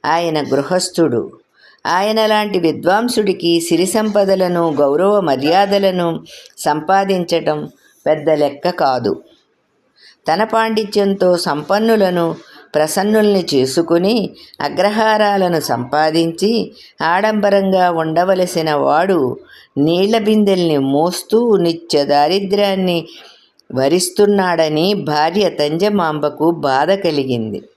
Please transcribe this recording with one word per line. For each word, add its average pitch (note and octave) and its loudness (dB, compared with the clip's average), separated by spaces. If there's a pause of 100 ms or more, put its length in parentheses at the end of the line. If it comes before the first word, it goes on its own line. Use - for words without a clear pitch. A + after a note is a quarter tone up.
ఆయన D#3+ 0
గృహస్థుడు. C#3 -2 (560)
ఆయన G#3+ 0
లాంటి G#3 0
విద్వాంసుడికి F3 0
సిరి E3+ 0
సంపదలను, F#3+ 0
గౌరవ D#3 2
మర్యాదలను F3 0 (340)
సంపాదించటం D#3+ -2 (380)
పెద్ద D3+ 0
లెక్క D3 0
కాదు. C3 -2 (1080)
తన G3 0
పాండిత్యంతో G3+ 0
సంపన్నులను F3+ 0 (380)
ప్రసన్నుల్ని G3+ 0
చేసుకుని E3+ 0 (300)
అగ్రహారాలను G3+ 0
సంపాదించి D#3+ -2 (300)
ఆడంబరంగా G3 2
ఉండవలసిన E3 0
వాడు D3 0 (420)
నీళ్ల F3+ 2
బిందెల్ని G3 2
మోస్తూ F3 0
నిత్య E3+ 0
దారిద్ర్యాన్ని F#3 0 (680)
వరిస్తున్నాడని F3 2
భార్య E3 0
తంజమాంబకు D#3 -2
బాధ D3 0
కలిగింది. C3 -2 (140)